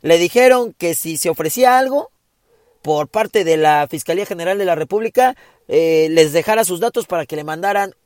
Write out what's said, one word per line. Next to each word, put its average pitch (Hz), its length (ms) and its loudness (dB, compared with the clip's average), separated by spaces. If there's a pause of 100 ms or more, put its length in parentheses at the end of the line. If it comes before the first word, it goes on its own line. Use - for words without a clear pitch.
le 165 160 4
dijeron 240 560 2
que 170 200 -4
si 156 220 -8
se 170 140 -4
ofrecía 247 480 2
algo 269 320 -2 (720)
por 151 260 -2
parte 214 340 -2
de 165 140 2
la 151 320 2
Fiscalía 170 380 -6
General 185 320 -4
de 196 80 -2
la 170 80 0
República, 226 600 0 (320)
eh, 160 440 2
les 160 240 2
dejara 214 320 0
sus 180 120 -6
datos 226 280 -4
para 165 180 -4
que 151 120 -10
le 151 80 -8
mandaran 196 500 -4 (120)